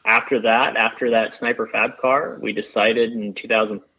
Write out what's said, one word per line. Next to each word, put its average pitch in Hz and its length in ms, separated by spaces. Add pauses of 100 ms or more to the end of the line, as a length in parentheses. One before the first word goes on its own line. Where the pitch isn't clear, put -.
after 117 340
that, 117 380
after 113 320
that 113 240
Sniper 120 340
Fab 110 300
car, 135 440
we 104 120
decided 113 580
in 104 220
two - 160
thousand 107 320 (180)